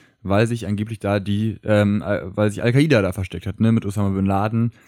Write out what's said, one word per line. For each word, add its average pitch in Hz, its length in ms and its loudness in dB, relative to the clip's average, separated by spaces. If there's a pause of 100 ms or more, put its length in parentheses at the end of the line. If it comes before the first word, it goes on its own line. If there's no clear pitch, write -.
(220)
weil 101 260 2
sich 113 200 -6
angeblich 107 320 -4
da 101 200 0
die, 101 440 -4
ähm, 104 380 2
äh, 92 340 -4
weil 107 140 2
sich 104 120 -8
Al-Qaida 131 400 4
da 92 120 -2
versteckt 90 320 -8
hat, 95 140 -8
ne, 113 120 4
mit 113 140 0
Osama 101 240 -2
bin 95 160 0
Laden. 107 480 0 (140)